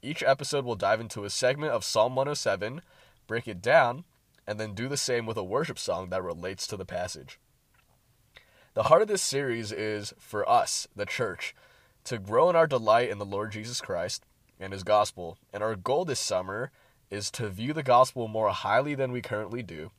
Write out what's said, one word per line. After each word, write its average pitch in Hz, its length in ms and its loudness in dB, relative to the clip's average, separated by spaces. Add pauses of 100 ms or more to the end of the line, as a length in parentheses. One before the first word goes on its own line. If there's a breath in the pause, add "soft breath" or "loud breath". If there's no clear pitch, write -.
each 147 220 -6
episode 135 400 2
will 120 100 -2
dive 101 260 2
into 110 240 -8
a 101 60 -8
segment 143 400 0
of 113 140 0
Psalm 120 320 2
one 135 100 2
oh 147 80 -2
seven, 107 480 -2 (460 soft breath)
break 117 180 -4
it 95 160 -8
down, 131 400 4 (460)
and 104 100 -6
then 107 160 -6
do 117 140 -6
the 143 80 -4
same 117 300 -2
with 110 100 -4
a 101 80 -4
worship 127 340 -2
song 90 320 -4
that 90 140 -2
relates 90 420 -6
to 107 100 -8
the 95 80 -8
passage. 90 540 -10 (1400 soft breath)
The 110 100 0
heart 170 180 8
of 214 40 2
this 208 160 -2
series 120 480 -2
is, 107 480 -4
for - 300 -4
us, - 480 4
the 101 100 -4
church, - 480 -6 (480 soft breath)
to 120 160 -6
grow 113 320 4
in 170 60 4
our 165 100 8
delight 117 440 4
in 101 80 -4
the 104 60 -4
Lord 101 280 -4
Jesus 107 280 -8
Christ 90 460 -6 (320)
and 95 140 -10
his 95 100 -8
gospel, 92 560 2 (140)
and 101 100 -4
our 110 140 -2
goal 127 280 0
this 147 140 -4
summer 98 540 -2 (380 soft breath)
is 101 200 -6
to 120 200 -6
view 113 240 -4
the 156 80 -4
gospel 127 440 6
more 110 220 2
highly 131 460 2
than 131 180 -2
we 123 80 -4
currently 110 420 -6
do 82 360 -12